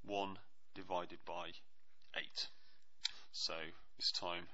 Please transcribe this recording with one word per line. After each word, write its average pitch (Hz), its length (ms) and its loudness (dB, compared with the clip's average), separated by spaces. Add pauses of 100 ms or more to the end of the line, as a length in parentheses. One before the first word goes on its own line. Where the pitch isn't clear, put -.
one 98 380 2 (340)
divided 90 500 2
by 85 280 0 (640)
eight. - 320 0 (840)
So 80 400 2 (260)
this - 140 4
time 87 440 2